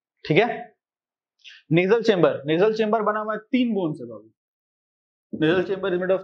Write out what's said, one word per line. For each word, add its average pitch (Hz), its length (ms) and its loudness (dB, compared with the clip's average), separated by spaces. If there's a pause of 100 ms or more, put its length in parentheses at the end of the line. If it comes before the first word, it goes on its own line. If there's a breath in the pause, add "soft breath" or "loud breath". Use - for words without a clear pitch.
(240)
ठीक 160 140 0
है। - 380 -2 (960 loud breath)
Nasal 190 300 4
chamber, 165 420 2
nasal 175 300 2
chamber 214 280 0
बना 208 180 -2
हुआ 214 140 -6
है 214 60 -8 (120)
तीन 247 220 0
बोन 175 180 -2
से 127 120 -14
बाबू। 113 260 -18 (1000)
Nasal 175 360 0
chamber 190 220 -4
is 180 100 -2
made 185 120 0
of 180 120 0